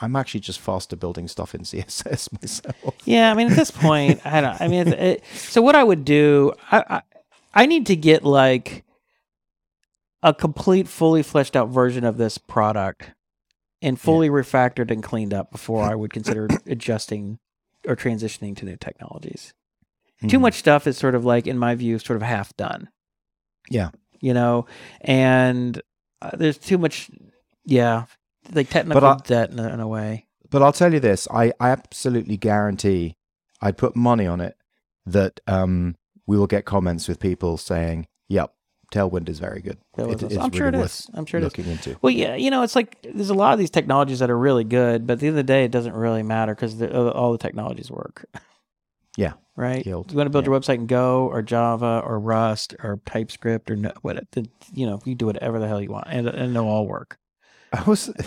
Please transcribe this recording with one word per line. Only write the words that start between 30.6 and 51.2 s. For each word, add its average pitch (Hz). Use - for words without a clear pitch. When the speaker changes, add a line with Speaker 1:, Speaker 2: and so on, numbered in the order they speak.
Speaker 1:
I'll 143
tell 175
you 151
this, 104
I, 117
I 123
absolutely 120
guarantee, 98
I'd 101
put -
money 120
on 87
it, -
that, 95
um, 92
we 101
will 101
get 101
comments 90
with 87
people 87
saying, 82
"Yep, 90
Tailwind 90
is 78
very 101
good. 95
Speaker 2:
Tailwind 117
Speaker 1:
It 214
Speaker 2:
is 208
Speaker 1:
is 202
Speaker 2:
I'm 254
sure 285
Speaker 1:
really 269
Speaker 2:
it -
Speaker 1:
worth -
Speaker 2:
is. -
I'm 160
sure 170
it 165
is. 147
Speaker 1:
looking 170
into." -
Speaker 2:
Well, 254
yeah, 226
you 254
know, 262
it's 233
like, 226
there's 202
a 202
lot 208
of 226
these 185
technologies 135
that 123
are 120
really 127
good, 117
but 123
at 117
the 143
end 156
of 139
the 135
day, 135
it 117
doesn't 120
really 110
matter 110
'cause 110
the, 117
uh, 120
all 123
the 113
technologies -
work. -
<laughs> -
Speaker 1:
Yeah. 85
Speaker 2:
Right? 127
Speaker 1:
The 95
old, 85
Speaker 2:
You 143
wanna 143
build 143
Speaker 1:
yeah. 139
Speaker 2:
your 135
website 135
in 117
Go 127